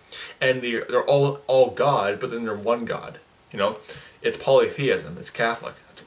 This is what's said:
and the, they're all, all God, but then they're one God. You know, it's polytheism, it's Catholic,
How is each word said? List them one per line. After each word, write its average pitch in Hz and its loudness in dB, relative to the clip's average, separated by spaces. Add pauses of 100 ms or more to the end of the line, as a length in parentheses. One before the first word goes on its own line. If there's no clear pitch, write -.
(400)
and 127 2
the, 117 -2
they're 120 2
all, 139 2
all 131 6
God, 110 0
but 127 -6
then 117 -6
they're 107 -4
one 117 -2
God. - -8 (320)
You 107 -12
know, 104 0 (460)
it's 113 0
polytheism, 127 2
it's - -14
Catholic, - -4 (320)